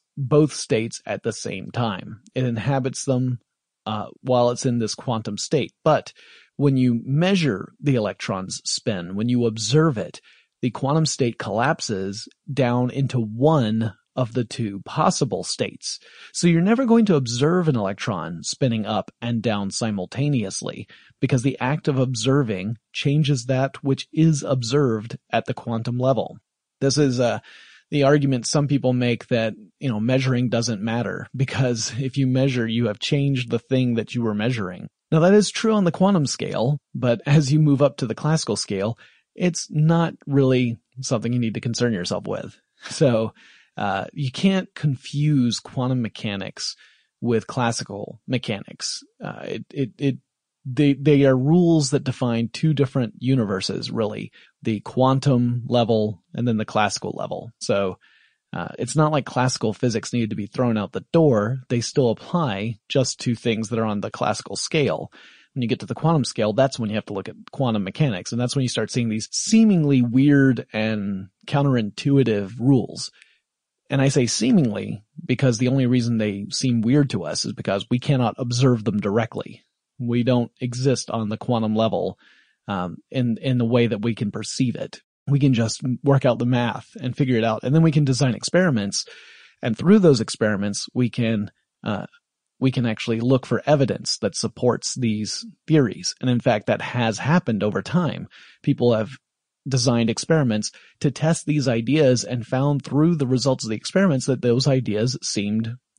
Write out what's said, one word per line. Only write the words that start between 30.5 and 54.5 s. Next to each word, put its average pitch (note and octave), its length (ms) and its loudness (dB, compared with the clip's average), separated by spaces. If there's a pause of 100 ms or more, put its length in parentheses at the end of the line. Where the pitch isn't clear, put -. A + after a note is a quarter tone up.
matter, A2 460 -4 (100)
because B2 640 -2
if C3 180 -6
you C3+ 100 0
measure, B2+ 400 2
you A2+ 200 0
have G#2+ 120 -4
changed C#3 520 -2
the A#2 80 0
thing B2+ 360 0
that A2+ 200 -4
you A#2+ 80 -2
were G#2+ 120 0
measuring. G#2 540 -4 (220)
Now, D#3+ 100 4
that F#3 140 6
is G#3 160 4
true A3 240 0
on G3+ 100 2
the E3+ 80 2
quantum F#3 340 2
scale, A2 520 -2 (160)
but B2 320 0
as C#3+ 260 4
you D#3 60 6
move D3 240 4
up C3+ 160 4
to C3 80 -2
the A2 80 -4
classical - 420 0
scale, G2+ 400 -4 (380)
it's - 360 -2
not D#3+ 440 2 (120)
really C3 520 2 (220)
something A#2 320 -2
you B2 80 0
need A2+ 140 -2
to G#2+ 60 -6
concern A#2+ 320 0
yourself F#2 340 -4
with. G2+ 300 -8 (320)
So, A2+ 440 2 (440)
uh, G2 360 -4
you C3+ 180 -4
can't F#3+ 440 0
confuse C#3+ 840 0
quantum B2+ 440 -2
mechanics G2+ 760 -8 (440)
with A2+ 260 0
classical A#2 800 -4
mechanics. - 760 -6 (200)
Uh, - 200 -12
it, - 280 -10
it, B2+ 280 -4
it C#3 200 -2 (460)
they, C#3+ 300 2
they C#3 300 4
are C3 120 6
rules D#3+ 540 4
that C#3+ 140 0
define A#2 440 -2
two D#3 260 0
different C3 440 -2
universes, G#2+ 720 -2
really, G#2+ 400 -4 (320)